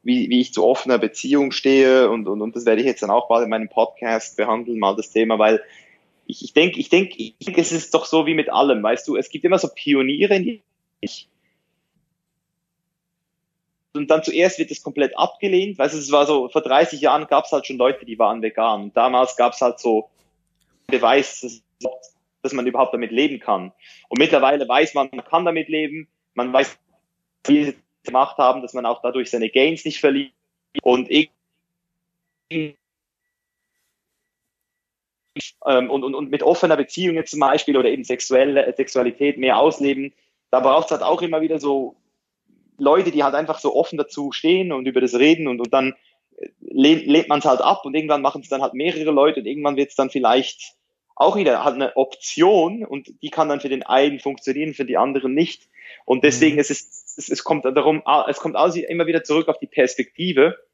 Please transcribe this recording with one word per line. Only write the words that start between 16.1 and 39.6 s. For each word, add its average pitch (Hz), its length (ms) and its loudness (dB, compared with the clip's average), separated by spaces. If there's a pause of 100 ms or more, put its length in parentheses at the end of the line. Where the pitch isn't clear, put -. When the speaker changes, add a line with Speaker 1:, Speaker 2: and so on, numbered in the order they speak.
Speaker 1:
war 143 140 4
so, 139 240 0
vor 156 100 0
dreißig 147 400 0
Jahren 147 260 2
gab's 147 240 0
halt 143 160 -2
schon 131 120 -10
Leute, 131 260 0
die 113 140 -12
waren 113 240 0
vegan 110 420 -2
und 101 120 -6
damals 127 400 2
gab's 120 260 0
halt 120 180 0
so 110 300 0 (760)
Beweis, 131 540 2
dass, 117 220 -14 (800)
dass 135 100 -6
man 127 140 -4
überhaupt 127 280 0
damit 117 160 -6
leben 135 300 0
kann. 95 320 -4 (360)
Und 123 100 -4
mittlerweile 143 480 2
weiß 143 280 0
man, 135 180 0
man 127 120 -14
kann 170 200 0
damit 165 240 -2
leben, 156 400 -6 (260)
man 123 180 -4
weiß, 135 260 0 (720)
wie 147 160 4
sie 143 60 -4
es - 40 -16 (300)
gemacht 131 340 0
haben, 127 240 2
dass 120 120 -16
man 123 120 -6
auch 117 160 -4
dadurch 123 280 -4
seine 113 200 -4
Gains 156 340 0
nicht - 160 -8
verliert 139 320 0 (500)
und 123 280 0
irgendwie, - 1700 -8 (3000)
ähm, 127 240 2
und, 135 140 -2
und, 135 100 -6
und 139 160 -8
mit 139 120 -2
offener 160 340 4
Beziehung 165 400 -2
jetzt 160 160 -6
zum 147 80 -8
Beispiel 143 360 2
oder 139 140 4
eben 135 140 -4
sexuelle, 135 720 0
Sexualität 131 600 -2
mehr 123 200 2
ausleben, 139 540 0 (380)